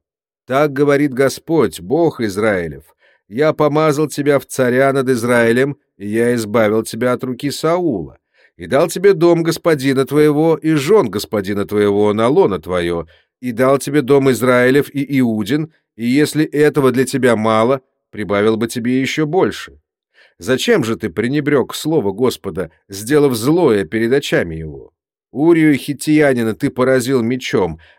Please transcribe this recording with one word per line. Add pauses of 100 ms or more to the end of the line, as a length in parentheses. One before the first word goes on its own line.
(480)
"Так
говорит
Господь,
Бог
Израилев: (340)
я
помазал
тебя
в
царя
над
Израилем, (200)
и
я
избавил
тебя
от
руки
Саула, (380)
и
дал
тебе
дом
господина
твоего
и
жён
господина
твоего
на
лоно
твоё, (340)
и
дал
тебе
дом
Израилев
и
Иудин, (240)
и
если
этого
для
тебя
мало, (280)
прибавил
бы
тебе
ещё
больше. (600)
Зачем
же
ты
пренебрёг
слово
Господа, (180)
сделав
злое
перед
очами
его? (400)
Урию
хиттиянина
ты
поразил
мечом, (200)